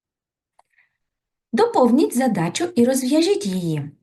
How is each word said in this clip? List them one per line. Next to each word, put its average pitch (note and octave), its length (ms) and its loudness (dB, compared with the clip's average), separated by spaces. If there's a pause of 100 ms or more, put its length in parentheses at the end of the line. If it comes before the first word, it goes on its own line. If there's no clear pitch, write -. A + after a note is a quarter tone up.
(1500)
Доповніть D4+ 680 2
задачу A#3+ 460 -2
і A#3+ 220 2
розв'яжіть C#4 600 0
її. E3 460 -4 (120)